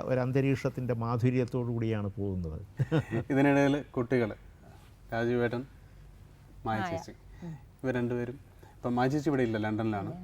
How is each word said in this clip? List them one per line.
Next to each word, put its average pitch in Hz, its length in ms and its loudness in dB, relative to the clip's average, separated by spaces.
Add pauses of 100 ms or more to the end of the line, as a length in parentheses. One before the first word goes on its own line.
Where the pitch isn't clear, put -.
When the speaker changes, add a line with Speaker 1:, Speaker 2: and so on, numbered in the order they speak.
Speaker 1:
ഒരു 127 140 2
അന്തരീക്ഷത്തിൻ്റെ 131 840 0
മാധുര്യത്തോടു 123 720 2
കൂടിയാണ് 110 420 0
പോകുന്നത്. 92 420 -4 (200)
Speaker 2:
<laughs> 135 540 0
ഇതിനിടയിൽ 139 420 4 (220)
കുട്ടികൾ, 120 340 0 (840)
രാജീവേട്ടൻ, 120 500 0 (1000)
മായ 113 160 -2
Speaker 3:
മായ. 185 100 -2
Speaker 2:
ചേച്ചി, 165 220 -8 (300)
Speaker 3:
ഉം. 170 120 -10 (280)
Speaker 2:
ഇവർ 131 180 -2
രണ്ടുപേരും, 120 360 -4 (400)
ഇപ്പം 123 220 -4
മായ 127 100 4
ചേച്ചി 147 220 0
ഇവിടെ 131 180 2
ഇല്ല, 113 100 0
ലണ്ടനിലാണ്. 107 520 -2 (140)